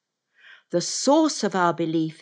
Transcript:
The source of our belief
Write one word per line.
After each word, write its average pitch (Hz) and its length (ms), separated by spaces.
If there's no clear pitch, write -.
The 175 100
source 294 640
of 196 120
our 175 180
belief 160 480